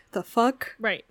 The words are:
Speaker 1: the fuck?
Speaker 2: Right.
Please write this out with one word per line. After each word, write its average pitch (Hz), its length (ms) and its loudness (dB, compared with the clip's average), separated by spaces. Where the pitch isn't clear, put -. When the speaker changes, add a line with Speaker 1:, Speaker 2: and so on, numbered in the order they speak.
Speaker 1:
the 180 120 -2
fuck? - 560 0
Speaker 2:
Right. 214 300 -2